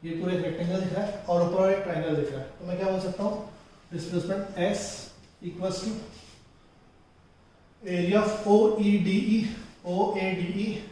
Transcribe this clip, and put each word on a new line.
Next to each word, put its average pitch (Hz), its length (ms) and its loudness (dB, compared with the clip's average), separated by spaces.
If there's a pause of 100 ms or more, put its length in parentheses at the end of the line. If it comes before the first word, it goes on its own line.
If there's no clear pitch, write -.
ये 165 60 -6 (100)
पूरा 180 140 -2
एक 180 100 0
रेक्टेंगल 175 360 -2
दिख - 120 -2
रहा 208 120 -2
है 208 240 -8
और 175 140 4
ऊपर 185 300 4
एक 190 120 2
ट्रायंगल 160 320 -2
दिख 139 160 -2
रहा 135 80 -6
है। - 60 -10 (120)
तो 175 80 -14
मैं 180 120 -4
क्या 190 120 0
बोल 190 100 0
सकता 185 240 -6
हूँ? 208 240 -4 (440)
Displacement 175 680 -4
x 202 200 0 (640)
equals 180 400 -4
to 220 80 -4 (1900)
area 180 380 2
of 208 260 0
O 208 100 8 (220)
E 202 260 4
D 190 100 2 (220)
E, - 20 4 (480)
O 185 280 0
A 190 200 0
D 175 80 -2 (220)
E - 20 -2 (260)